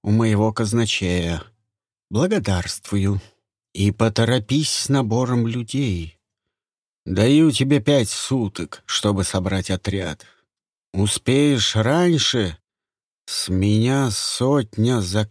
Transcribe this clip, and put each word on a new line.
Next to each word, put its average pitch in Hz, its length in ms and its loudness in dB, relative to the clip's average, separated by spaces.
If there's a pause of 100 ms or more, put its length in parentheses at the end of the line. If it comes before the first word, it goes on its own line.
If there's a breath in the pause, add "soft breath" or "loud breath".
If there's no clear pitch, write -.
у 104 80 0
моего 110 420 4
казначея. 95 920 -2 (640)
Благодарствую. 101 1120 -2 (520)
И 104 180 2
поторопись 117 800 0
с - 180 -4
набором 123 560 0
людей. 113 720 -4 (880)
Даю 139 460 4
тебе 135 280 2
пять 127 300 2
суток, - 760 -6
чтобы 98 380 0
собрать 95 460 -2
отряд. 95 560 -6 (640)
Успеешь 123 840 0
раньше, 127 840 0 (680)
с - 200 -8
меня 110 640 2
сотня 120 920 0
за 101 300 -2